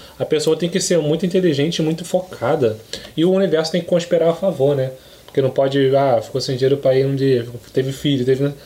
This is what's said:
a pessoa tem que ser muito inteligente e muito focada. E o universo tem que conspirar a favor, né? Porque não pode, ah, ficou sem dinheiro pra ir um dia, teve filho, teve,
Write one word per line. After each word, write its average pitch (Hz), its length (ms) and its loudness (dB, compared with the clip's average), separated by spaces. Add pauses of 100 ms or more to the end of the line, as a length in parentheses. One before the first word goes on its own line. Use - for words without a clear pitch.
(160)
a - 80 -6
pessoa 156 320 0
tem 175 120 -2
que 175 120 -2
ser 180 180 0
muito 156 280 0
inteligente 165 520 0
e 170 40 0
muito 160 220 -2
focada. 131 720 -2 (400)
E 156 80 2
o 185 80 4
universo 190 400 0
tem 180 80 -2
que - 80 -6
conspirar 170 420 2
a - 20 4
favor, 147 440 0
né? 131 160 -2 (340)
Porque - 160 -2
não 131 80 0
pode, 135 460 2
ah, 135 260 2
ficou - 180 -6
sem 139 160 -4
dinheiro 135 200 2
pra 135 180 2
ir 135 100 4
um 139 120 -2
dia, 131 280 2 (300)
teve 135 180 0
filho, 135 320 -2
teve, 131 200 2 (220)